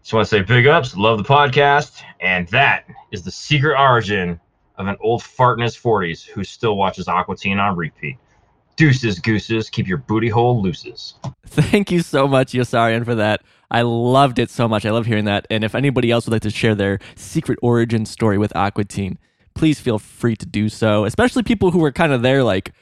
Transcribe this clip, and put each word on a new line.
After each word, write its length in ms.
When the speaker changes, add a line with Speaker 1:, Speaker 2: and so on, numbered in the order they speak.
Speaker 1:
just 120
wanna 120
say 160
big 240
ups, 300
love 220
the 60
podcast, 800
and 300
that 360
is 120
the 80
secret 480
origin 600
of 80
an 160
old 220
fart 340
in 60
his 120
forties 480
who 200
still 340
watches 300
Aqua 280
Teen 220
on 180
repeat. 420
Deuces, 440
gooses, 480
keep 200
your 100
booty 320
hole 320
looses. 540
Speaker 2:
Thank 460
you 100
so 260
much, 240
Yosarian, 520
for 120
that. 260
I 100
loved 560
it 140
so 160
much. 180
I 60
love 160
hearing 180
that. 240
And 140
if 100
anybody 380
else 160
would 60
like 100
to 80
share 240
their 240
secret 480
origin 420
story 320
with 180
Aqua 280
Teen, 340
please 240
feel 180
free 380
to 100
do 240
so, 360
especially 360
people 300
who 80
were 120
kind 200
of 100
there, 220
like, 380